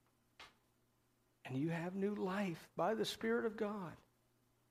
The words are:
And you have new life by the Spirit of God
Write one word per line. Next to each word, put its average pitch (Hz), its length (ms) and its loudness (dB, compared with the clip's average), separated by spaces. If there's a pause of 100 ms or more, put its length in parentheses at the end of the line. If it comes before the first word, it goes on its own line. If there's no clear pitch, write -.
(1500)
And 127 100 -4
you 151 140 2
have 170 240 -2
new 196 200 2
life 190 640 0
by 175 160 4
the 220 140 0
Spirit 233 400 0
of 214 100 -2
God 208 400 -4 (760)